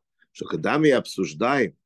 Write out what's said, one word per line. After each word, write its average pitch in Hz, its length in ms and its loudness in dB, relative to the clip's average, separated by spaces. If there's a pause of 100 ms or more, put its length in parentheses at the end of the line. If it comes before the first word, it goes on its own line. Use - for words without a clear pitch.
(320)
Что - 140 -12
когда 90 320 -2
мы 156 140 4
обсуждаем 95 920 0